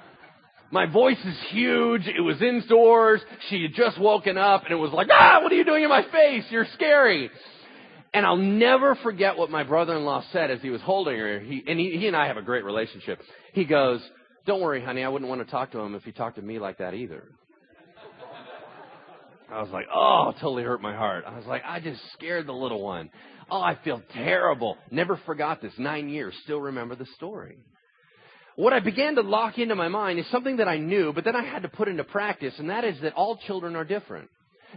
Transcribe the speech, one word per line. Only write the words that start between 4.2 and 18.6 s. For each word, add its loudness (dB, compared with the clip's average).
up, 4
and -8
it 2
was -2
like, 0
"Ah, 10
what 0
are 6
you 4
doing 4
in 2
my 6
face? 4
You're 0
scary." 4
And 2
I'll 4
never 4
forget -2
what -2
my -4
brother-in-law -2
said 0
as -6
he -8
was -6
holding -2
her. -4
He, -10
and -4
he, -2
he -4
and -2
I 0
have -4
a -8
great -4
relationship. -6
He 0
goes, 2
"Don't 0
worry, -2
honey. -6
I -4
wouldn't -6
wanna -6
talk -6
to -8
him -8
if -14
he -14
talked -8
to -14
me -10
like -10
that -8
either." -12